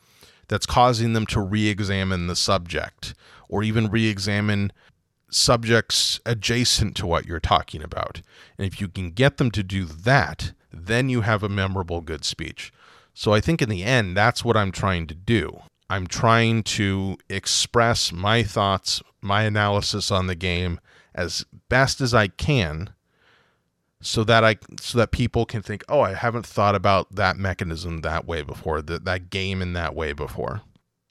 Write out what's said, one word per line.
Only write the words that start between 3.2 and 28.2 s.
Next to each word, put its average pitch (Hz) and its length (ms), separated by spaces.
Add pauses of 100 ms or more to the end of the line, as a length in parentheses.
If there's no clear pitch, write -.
or 101 120
even 110 280
re-examine 104 840 (580)
subjects - 960
adjacent 117 720
to 98 100
what 82 180
you're 82 140
talking - 440
about. - 380 (360)
And 98 80
if 92 160
you 101 60
can 90 240
get 127 260
them 131 140
to 107 120
do 95 220
that, 85 680 (180)
then 113 380
you 123 120
have 107 220
a 104 60
memorable, 95 520
good 76 240
speech. - 460 (420)
So - 200
I 107 80
think 160 200
in 120 80
the 92 140
end, 104 320
that's 110 300
what 117 120
I'm 98 140
trying 87 360
to 78 80
do. 98 460 (280)
I'm 92 180
trying 113 560
to 98 540 (120)
express - 800
my 104 320
thoughts, 98 580 (200)
my 101 220
analysis 104 680
on 92 160
the 92 80
game 87 440 (360)
as 85 300 (220)
best 131 340
as 120 120
I 107 140
can 92 640 (1080)
so - 220
that 113 200
I, 110 140 (220)
so - 180
that 110 140
people 117 340
can 107 160
think, 101 280
"Oh, 139 120
I 95 120
haven't 117 320
thought 101 300
about 95 400
that 95 220
mechanism 85 640
that 78 240